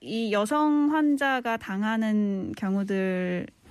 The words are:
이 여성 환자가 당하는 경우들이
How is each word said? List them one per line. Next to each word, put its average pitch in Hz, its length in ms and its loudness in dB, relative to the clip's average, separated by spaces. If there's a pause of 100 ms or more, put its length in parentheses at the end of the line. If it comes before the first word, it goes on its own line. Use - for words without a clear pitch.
이 214 320 -4
여성 294 600 2
환자가 269 640 2
당하는 208 1000 -2
경우들이 190 920 -2 (240)